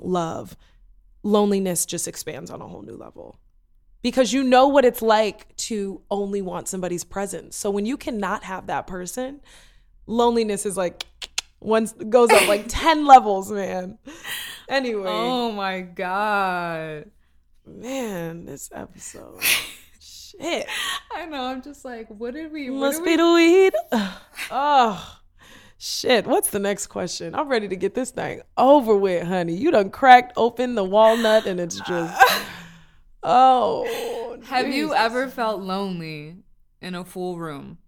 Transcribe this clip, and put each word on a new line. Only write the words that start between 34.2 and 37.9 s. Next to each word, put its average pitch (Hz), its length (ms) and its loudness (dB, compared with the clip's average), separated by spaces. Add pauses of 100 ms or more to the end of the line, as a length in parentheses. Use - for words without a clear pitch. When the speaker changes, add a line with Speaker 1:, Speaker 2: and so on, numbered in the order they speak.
Speaker 2:
Have 247 220 -2
you 285 180 -2
Speaker 1:
Jesus. 311 120 -4
Speaker 2:
ever 240 300 0
felt 220 320 -6
lonely 175 760 -8 (440)
in 180 140 -12
a 180 100 -10
full 180 340 -10
room? 147 500 -12